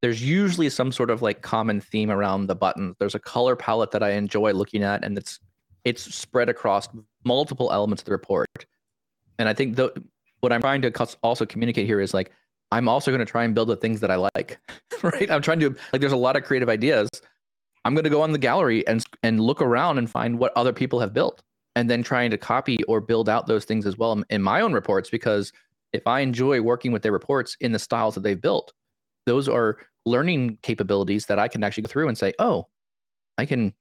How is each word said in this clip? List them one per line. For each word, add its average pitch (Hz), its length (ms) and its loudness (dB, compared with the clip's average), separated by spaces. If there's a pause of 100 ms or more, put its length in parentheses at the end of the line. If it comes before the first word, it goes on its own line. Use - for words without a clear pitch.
There's 117 220 -2
usually 175 460 2
some 131 220 -2
sort 123 180 -2
of, 117 120 0
like, 104 200 -2
common 110 400 0
theme 107 300 -2
around 98 340 0
the 95 100 0
buttons. 92 440 -2
There's 101 160 -2
a 104 40 -2
color 123 360 0
palette 113 360 -2
that 107 120 0
I 104 80 2
enjoy 104 420 0
looking 101 300 -2
at, 101 200 0
and 101 140 -4
it's, - 220 -12 (440)
it's - 320 -4
spread - 340 0
across 101 380 0 (380)
multiple 131 480 0
elements 104 300 0
of - 20 -14
the 107 60 -2
report. 98 360 0 (920)
And 113 100 2
I 107 40 0
think 123 220 -2
the, 127 160 2 (480)
what 120 140 2
I'm 117 80 2
trying 135 220 0
to 120 80 0
cus-, - 320 -4
also 117 220 2
communicate 117 420 -2
here 107 120 2
is, 98 140 -2
like, 92 180 -2 (400)
I'm 117 160 2
also 135 240 2
gonna 123 140 0
try 117 180 0
and 113 100 0
build 113 160 2
the 110 60 2
things 113 240 -2
that 104 120 0
I 92 40 2
like, - 440 -2 (220)
<laughs> - 220 -14
right? 196 260 0
I'm 156 120 2
trying 160 180 0
to, 139 160 2 (160)
like, 135 80 0
there's 139 140 2
a 131 40 2
lot 127 200 2
of 139 60 -2
creative 127 260 0
ideas. 110 400 2 (720)
I'm 120 120 0
gonna 156 140 2
go 147 120 4
on 156 100 2
the 151 80 0
gallery 131 480 2
and, 113 160 0 (200)
and 113 180 2
look 123 200 2
around 139 360 2
and 120 120 -2
find 117 300 -2
what 127 160 0
other 120 180 2
people 127 260 -2
have 104 140 -2
built, - 280 -2 (340)
and 120 140 0
then 120 140 2
trying 120 280 0
to 107 60 0
copy 127 460 -2
or 110 180 2
build 110 280 0
out 110 180 0
those 107 180 0
things 110 220 -2
as 98 100 -4
well 113 140 0
in, 104 180 -2
in 104 140 0
my 110 180 2
own 220 120 0
reports, 98 360 0
because 107 420 0 (400)
if - 140 -4
I 123 140 2
enjoy 131 420 0
working 120 300 0
with 110 100 -2
their 107 100 2
reports 123 500 -2
in 120 100 0
the 107 80 0
styles 113 340 -2
that 107 80 -8
they've 98 180 0
built, - 340 -2 (540)
those 135 220 2
are 117 280 2 (280)
learning 123 560 0
capabilities 101 640 0
that 101 120 0
I 107 120 2
can 107 140 -4
actually 104 200 -2
go 107 60 -8
through 156 180 0
and 117 100 -2
say, 98 220 0
"Oh, 196 280 0 (680)
I 120 80 0
can 117 360 0